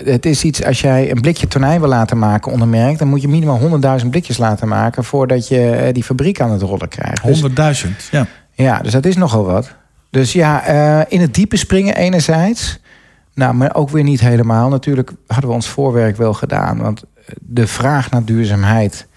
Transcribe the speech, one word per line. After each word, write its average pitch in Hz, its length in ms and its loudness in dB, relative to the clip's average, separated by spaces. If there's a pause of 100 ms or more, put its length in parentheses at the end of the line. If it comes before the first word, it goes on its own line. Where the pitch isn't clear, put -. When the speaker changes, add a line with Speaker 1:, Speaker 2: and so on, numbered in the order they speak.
Speaker 1:
het 127 220 0
is 151 180 0
iets, 151 200 -2
als 131 160 0
jij 135 300 2
een 123 100 0
blikje 160 280 0
tonijn 143 320 0
wil 151 80 2
laten 117 300 0
maken 107 340 0
onder 117 160 2
merk, 120 300 2
dan 147 100 0
moet 139 140 2
je 143 60 -2
minimaal 151 300 2
honderdduizend 135 520 2
blikjes 147 280 -4
laten 110 300 0
maken 110 360 -2
voordat 127 440 -2
je, 120 220 2
eh, 127 240 0
die 123 100 -2
fabriek 139 360 -2
aan 120 100 0
het 98 120 0
rollen 95 260 -4
krijgt. - 340 -6
Dus 120 100 2
Speaker 2:
Honderdduizend, 143 800 0
ja. 139 160 0 (260)
Speaker 1:
Ja, 127 260 2
dus 110 140 -4
dat 135 140 2
is 185 100 2
nogal 113 280 2
wat. 92 300 -2 (360)
Dus 131 220 0
ja, 151 320 2
eh, 151 440 2
in 180 120 0
het 147 140 0
diepe 208 220 0
springen 196 400 0
enerzijds. 180 800 0 (560)
Nou, 127 200 0
maar 131 200 0
ook 147 160 0
weer 151 140 2
niet 143 160 2
helemaal. 117 480 2
Natuurlijk 131 440 -2 (140)
hadden 123 220 -2
we 117 80 -2
ons 117 120 -4
voorwerk 117 480 0
wel 110 180 0
gedaan, 98 440 -4
want 107 240 -6 (380)
de 117 260 -2
vraag 135 440 -2
naar 120 140 0
duurzaamheid 107 840 0 (100)